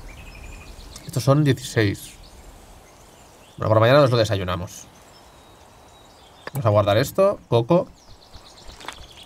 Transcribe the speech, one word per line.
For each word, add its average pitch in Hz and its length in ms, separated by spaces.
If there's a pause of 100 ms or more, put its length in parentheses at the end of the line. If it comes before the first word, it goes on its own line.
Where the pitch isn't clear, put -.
(1080)
Estos 120 160
son 143 200
dieciséis. - 800 (1400)
Bueno, 104 140
por - 20
la 107 40
mañana 127 180
nos 139 100
lo 120 80
desayunamos. 95 680 (1700)
Vamos 143 140
a 113 40
guardar 104 280
esto. 104 500
Coco. 120 400 (1400)